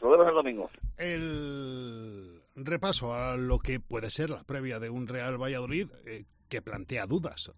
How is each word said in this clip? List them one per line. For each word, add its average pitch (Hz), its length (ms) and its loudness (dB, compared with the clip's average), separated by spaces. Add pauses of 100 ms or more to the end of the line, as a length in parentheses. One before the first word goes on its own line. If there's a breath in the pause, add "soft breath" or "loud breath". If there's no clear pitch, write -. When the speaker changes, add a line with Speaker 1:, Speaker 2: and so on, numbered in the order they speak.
Speaker 1:
Nos 117 100 8
vemos 170 160 12
el 165 60 6
domingo. 123 360 2 (280)
Speaker 2:
El 131 1400 -6 (140)
repaso 143 580 -2
a 123 220 0
lo 127 240 4
que 131 200 -2
puede 110 300 -6
ser 151 200 -2
la 143 140 -6
previa 131 360 -6
de 117 100 -6
un 123 180 -4
Real 127 340 -4
Valladolid, 135 480 -2 (160)
eh, 110 200 -12 (220)
que 117 140 -6
plantea 104 460 -6
dudas, 156 500 -4